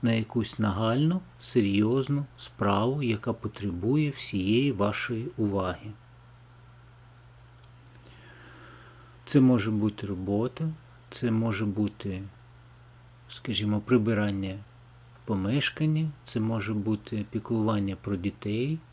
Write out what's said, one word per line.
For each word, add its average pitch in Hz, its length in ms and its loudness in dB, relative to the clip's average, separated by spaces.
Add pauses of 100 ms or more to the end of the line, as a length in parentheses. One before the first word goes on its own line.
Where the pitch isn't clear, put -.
На 117 80 4
якусь 113 460 -2
нагальну, 113 640 2 (200)
серйозну 123 840 2 (100)
справу, 113 680 0
яка 113 300 0
потребує 110 800 -2
всієї 113 640 0
вашої 107 540 -2 (100)
уваги. 98 540 -2 (3250)
Це - 160 4
може 123 300 6
бути 104 360 -2
робота, 101 600 -2 (420)
це 120 200 -2
може 113 340 0
бути, 101 580 -2 (1040)
скажімо, 104 520 0
прибирання 104 760 2 (680)
помешкання, 143 840 0 (140)
це - 160 -4
може 110 340 -2
бути 104 560 -2
піклування 107 680 0
про 98 200 -4
дітей 107 600 -2 (140)